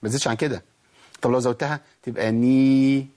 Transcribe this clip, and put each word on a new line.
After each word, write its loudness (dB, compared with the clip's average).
ما -6
تزيدش -4
عن -2
كده. -4
طب 0
لو 2
زودتها -2
تبقى -4
ني 2